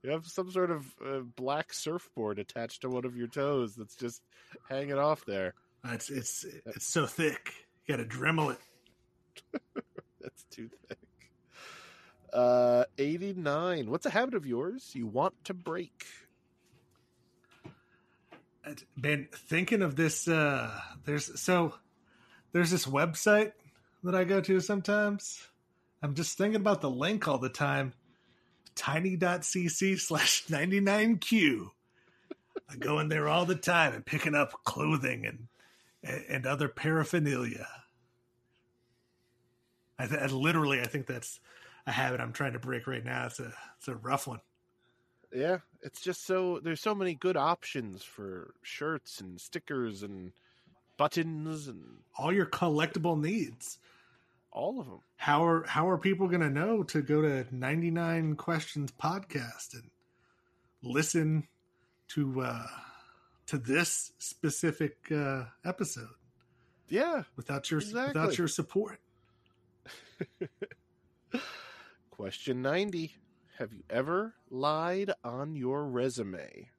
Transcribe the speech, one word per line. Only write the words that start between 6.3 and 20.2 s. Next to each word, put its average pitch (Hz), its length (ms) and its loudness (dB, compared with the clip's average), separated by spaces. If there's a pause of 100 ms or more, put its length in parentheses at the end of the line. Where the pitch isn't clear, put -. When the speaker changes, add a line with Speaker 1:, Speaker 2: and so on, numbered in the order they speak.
Speaker 2:
it's - 200 -10
so 156 200 2
thick. - 480 -2 (320)
You 143 120 -2
gotta 117 100 -4
Dremel 143 460 2
it. - 1000 -20
Speaker 1:
<laughs> - 300 -10 (380)
That's - 280 -18
too 113 200 -14 (180)
thick. - 100 -12 (1300)
Uh, 123 540 6 (120)
eighty-nine. 160 920 0
What's - 160 -2
a 285 60 2
habit 240 240 2
of 165 100 -2
yours 151 480 -4
you 120 140 -4
want 139 260 2 (120)
to 196 80 -8
break? 175 520 -8 (2500)
Speaker 2:
I've - 200 -14 (140)
been 143 340 0
thinking 185 480 0
of 151 140 2
this, 160 320 2